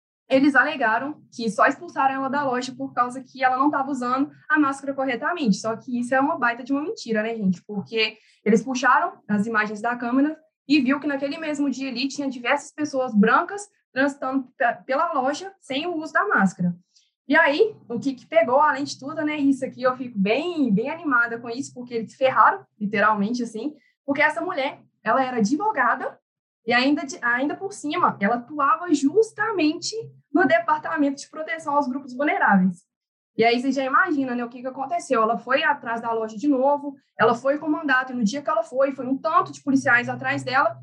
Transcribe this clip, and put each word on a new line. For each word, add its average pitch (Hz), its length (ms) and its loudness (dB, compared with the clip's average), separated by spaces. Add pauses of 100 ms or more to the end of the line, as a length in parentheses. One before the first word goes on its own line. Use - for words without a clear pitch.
(280)
eles 269 260 4
alegaram 262 680 0 (120)
que 226 160 -4
só 214 160 2
expulsaram 277 480 -2
ela 269 140 -4
da 285 160 -2
loja 254 300 -4
por 269 200 -10
causa 247 280 -2
que 262 220 -4
ela 254 140 2
não 285 120 2
tava 277 200 0
usando 262 400 -2 (180)
a 302 100 2
máscara 277 360 0
corretamente. 269 640 -2
Só 226 180 -4
que 240 240 -6
isso 247 140 -2
é 262 60 4
uma 311 180 2
baita 240 260 -2
de 269 80 -6
uma 285 100 0
mentira, 233 400 -4
né, 226 140 -4
gente? 190 300 0
Porque 214 500 -4 (280)
eles 214 180 4
puxaram 269 520 2 (140)
as 208 180 0
imagens 214 340 -2
da 233 140 -2
câmera 262 440 0 (280)
e 294 140 4
viu 269 180 2
que 277 80 -8
naquele 277 320 -2
mesmo 294 320 -2
dia 269 180 -4
ali 247 200 -4
tinha 277 220 -6
diversas 254 420 -4
pessoas 262 420 -4
brancas 311 540 2 (240)
transitando 269 640 -2
pe-, 240 300 -2
pela 320 260 0
loja 294 480 -4
sem 285 260 -6
o 349 100 -4
uso 311 160 -8
da 359 140 0
máscara. 190 480 0 (540)
E 277 80 2
aí, 320 400 4 (120)
o 233 120 -6
que, 269 140 -4
que - 120 -18
pegou, 294 340 4
além 294 240 2
de - 140 -8
tudo, 311 240 -8
né, 302 140 -2
isso 277 280 2
aqui 247 180 -8
eu 254 140 2
fico 247 220 -8
bem, 262 540 0
bem 226 180 2
animada 254 480 0
com 240 100 -12
isso, 240 240 -10
porque 240 220 -12
eles 220 200 -6
ferraram, 262 500 2 (160)
literalmente, 208 600 0
assim, 233 320 -8 (300)
porque 277 160 -2
essa 302 200 0
mulher, 339 400 -6 (240)
ela 240 180 2
era 254 140 -6
advogada 277 840 0 (480)
e 226 60 0
ainda 277 320 2
de, 262 180 -10
ainda 254 340 0
por 392 160 -8
cima, 294 480 -2
ela 202 160 2
atuava 302 560 -2
justamente 349 1040 2 (380)
no 359 140 4
Departamento 302 760 0
de - 100 -20
Proteção 311 460 -6
aos 285 100 2
Grupos 247 280 -8
Vulneráveis. 247 680 2 (540)
E 220 80 4
aí 240 160 4
você 269 100 0
já 262 140 0
imagina, 277 500 2
né, 240 100 -4
o 233 40 -6
que, 247 120 -16
que 247 60 -10
aconteceu. 269 560 -2
Ela 220 160 2
foi 269 240 0
atrás 269 380 -2
da 233 120 -4
loja 220 240 -4
de 214 120 -2
novo, 277 480 2 (220)
ela 220 160 4
foi 269 220 0
com 311 120 -6
mandato, 269 440 0
e 247 40 -6
no 240 80 0
dia 277 180 -2
que 311 80 -4
ela - 140 0
foi, 277 280 0
foi 269 140 -8
um 269 100 0
tanto 330 360 0
de - 100 -20
policiais 254 460 2
atrás 254 340 -4
dela, 277 400 0